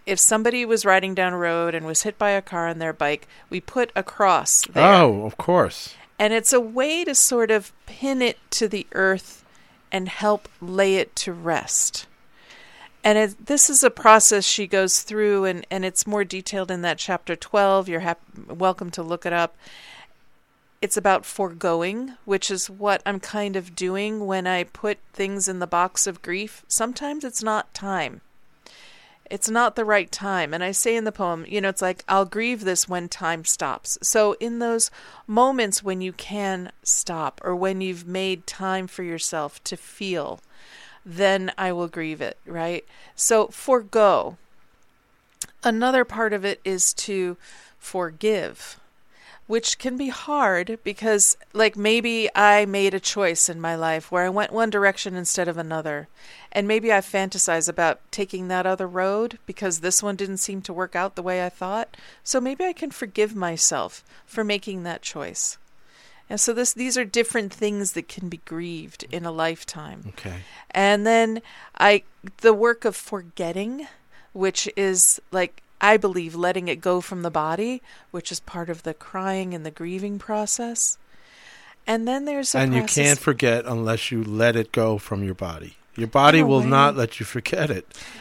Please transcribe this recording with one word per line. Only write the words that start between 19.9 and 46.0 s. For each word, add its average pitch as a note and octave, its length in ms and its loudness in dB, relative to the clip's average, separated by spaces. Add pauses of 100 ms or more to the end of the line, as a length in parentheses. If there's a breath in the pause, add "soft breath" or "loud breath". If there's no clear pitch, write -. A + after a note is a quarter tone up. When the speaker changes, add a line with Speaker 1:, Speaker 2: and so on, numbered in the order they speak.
Speaker 1:
It's G3 160 -2
about F#3+ 300 2
foregoing, F#3 880 -2 (100)
which G3 260 -2
is F#3 200 -4
what G3+ 360 0
I'm G3 140 -4
kind G3+ 360 -6
of F3+ 200 -8
doing G3+ 500 -4
when F#3+ 200 -2
I F3+ 180 0
put - 340 -4 (140)
things G3 360 -4
in F#3 100 -6
the F3 80 -4
box F3 400 0
of E3+ 160 -10
grief. G3 460 -8
Sometimes C#4+ 560 -4
it's A#3+ 180 -8
not G#3+ 320 -4
time. F#3 460 -6 (1080 soft breath)
It's G3 200 -4
not A#3 260 2
the A3+ 100 -2
right G#3 280 2
time. F3+ 420 -4
And E3+ 80 -4
I F#3 80 -2
say A3+ 240 0
in A3+ 100 -2
the G#3+ 60 -2
poem, E3+ 380 -4
you G3+ 120 -4
know, G3 80 0
it's F#3+ 140 -4
like, F#3 260 -4
"I'll G3 160 4
grieve A3 400 -4
this F#3 240 0
when F3 200 -6
time E3 360 -6
stops." - 580 -4
So G#3+ 380 2
in A#3 200 -6
those A#3 300 0 (380 loud breath)
moments A#3 540 2
when F#3+ 180 -4
you F#3 120 -6
can F#3+ 580 -6 (140)
stop, - 600 -4
or F3+ 120 -2
when F#3+ 240 -2
you've F3 260 -6
made F#3 400 -6
time F#3+ 400 -4
for - 160 -12
yourself D#3+ 600 -6
to F#3 120 -8
feel, - 640 -8 (640 loud breath)
then F#3 540 2
I F#3 140 -2
will F3 160 -4
grieve D#3+ 320 -8
it, - 160 -6 (100)
right? E3+ 380 -6 (320 soft breath)
So A3 320 4
forego. G#3 880 2 (1300)
Another B3 400 2